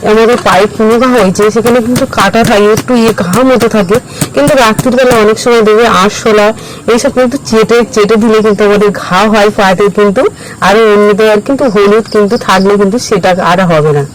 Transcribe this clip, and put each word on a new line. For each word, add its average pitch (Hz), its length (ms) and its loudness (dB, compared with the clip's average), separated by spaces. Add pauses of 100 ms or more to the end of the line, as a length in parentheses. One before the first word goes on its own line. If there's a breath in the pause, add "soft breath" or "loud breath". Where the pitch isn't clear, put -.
আমাদের 226 360 2
পায়ে 190 200 2 (120)
কোনো 220 220 2
ঘা 254 160 2
হয়েছে, 196 280 0 (120)
সেখানে 233 220 0 (100)
কিন্তু 247 180 -2 (120)
কাটা 208 320 0
থাকে, 208 180 2 (100)
একটু - 240 -4
ইয়ে 226 120 2 (100)
ঘা 180 140 -2 (120)
মতো 233 260 2
থাকে, 202 220 0 (360 loud breath)
কিন্তু 285 180 0 (120)
রাত্রিবেলা 240 600 0
অনেক 214 200 0
সময় 233 240 2
দেখবে 214 180 2 (160)
আরশোলা 208 460 0 (440 loud breath)
এইসব 247 260 0
কিন্তু 254 180 0 (140)
চেটে, 220 280 0 (180)
চেটে 214 280 2
দিলে 220 220 2
কিন্তু 214 220 0
আমাদের 202 220 2 (140)
ঘা 180 180 -2 (120)
হয় 214 240 2
পাতে 196 280 0 (120)
কিন্তু, 208 240 0 (440 loud breath)
আর 196 100 2 (180)
এমনিতে 208 300 2 (100)
আর 208 140 0
কিন্তু 277 160 -2 (100)
হলুদ 208 320 2 (100)
কিন্তু 208 200 0 (120)
থাকলে 190 340 0
কিন্তু 202 160 0 (100)
সেটা 196 220 0 (220)
আর 180 80 0 (120)
হবে 156 260 2
না 143 60 -2 (120)